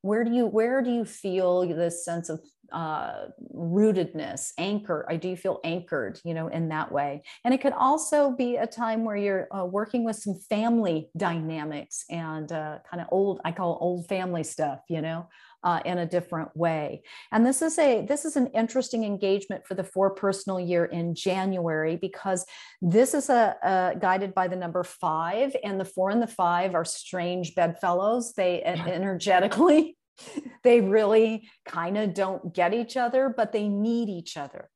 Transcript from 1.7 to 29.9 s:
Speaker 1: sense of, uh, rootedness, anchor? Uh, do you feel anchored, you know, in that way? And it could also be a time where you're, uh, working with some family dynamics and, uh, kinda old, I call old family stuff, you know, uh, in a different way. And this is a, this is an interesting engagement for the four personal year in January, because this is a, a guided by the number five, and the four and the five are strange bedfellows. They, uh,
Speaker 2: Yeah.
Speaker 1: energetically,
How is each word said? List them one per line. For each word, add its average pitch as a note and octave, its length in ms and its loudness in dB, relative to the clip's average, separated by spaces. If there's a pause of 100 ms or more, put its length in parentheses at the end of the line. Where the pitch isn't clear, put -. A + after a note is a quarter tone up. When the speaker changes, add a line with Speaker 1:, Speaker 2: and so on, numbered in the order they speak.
Speaker 1:
sense E3+ 240 -6
of, D#3+ 100 -6 (320)
uh, D#3 560 -6 (260)
rootedness, F3+ 1040 0
anchor? G3 540 -4
Uh, E3 60 -2
do F3+ 120 -6
you F#3 80 -4
feel - 260 -4
anchored, E3 600 -6
you E3+ 100 -6
know, D#3+ 140 -4
in E3 220 -2
that D#3 220 -4
way? C#3+ 300 -4 (220)
And B3 100 2
it C4 80 2
could C#4 120 2
also C#4+ 580 4
be B3 240 -2
a A#3 100 0
time A3+ 380 -2
where G#3 140 -2
you're, G3+ 380 0
uh, F#3 100 -2
working G#3+ 380 -2
with A3 120 -2
some G3 200 -4
family G#3 840 0
dynamics D#3+ 920 -4
and, D#3+ 420 -6
uh, D3+ 280 -6 (100)
kinda E3+ 220 -8
old, F#3+ 340 0
I E3+ 60 -2
call E3+ 300 -2
old F3 260 -2
family F#3 360 -4
stuff, D3 440 -4
you E3 140 -4
know, E3 260 -6 (360)
uh, F3 220 2
in F3 140 -2
a E3+ 60 -2
different E3+ 500 -4
way. D#3 480 -2 (280)
And A3+ 140 6
this C4+ 160 2
is D#4+ 160 0
a, B3+ 280 4
this C#4+ 200 -2
is D4 120 -4
an B3 100 2
interesting A3+ 560 -2
engagement G3+ 640 -2
for F#3+ 80 -6
the F#3 80 -4
four F#3+ 260 2
personal G3 500 -2
year F3 260 2
in E3+ 280 -4
January, F3 840 0
because F#3+ 480 -4 (360)
this G#3 320 4
is C#4+ 160 0
a, A#3 320 4
a F#3 380 2
guided F#3+ 340 0
by F#3 140 2
the F3+ 80 -2
number F3 280 -2
five, F3 800 -2
and G3 160 -4
the F#3+ 60 -2
four F#3 240 0
and A#3 120 2
the A3+ 60 0
five F3+ 460 0
are E3 120 2
strange F3 680 -6
bedfellows. F#3 800 0
They, F3+ 300 0
uh, F3 140 0
Speaker 2:
Yeah. E3+ 100 -4
Speaker 1:
energetically, G3 1120 4 (200)